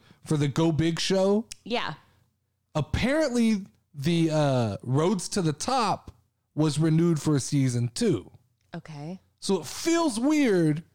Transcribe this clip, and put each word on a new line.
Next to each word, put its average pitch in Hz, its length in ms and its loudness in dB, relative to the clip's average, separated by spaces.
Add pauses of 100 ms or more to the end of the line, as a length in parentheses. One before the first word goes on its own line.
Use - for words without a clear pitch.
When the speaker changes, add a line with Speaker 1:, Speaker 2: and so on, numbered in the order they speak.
(240)
Speaker 1:
for 156 140 -2
the 143 100 0
Go 165 240 2
Big 160 260 0
show. 196 460 2 (200)
Speaker 2:
Yeah. 190 300 -6 (800)
Speaker 1:
Apparently, 233 920 0 (280)
the, 165 360 0
uh, 131 520 2
Roads 160 480 0
to 202 120 -2
the 156 100 0
Top 240 600 -2 (420)
was 147 240 0
renewed 160 420 2
for 151 160 2
a 131 40 0
season 123 540 0
two. 180 360 -2 (440)
Speaker 2:
Okay. 165 460 -14 (200)
Speaker 1:
So 190 200 -2
it 151 60 -12
feels 330 540 -2
weird 202 600 2 (120)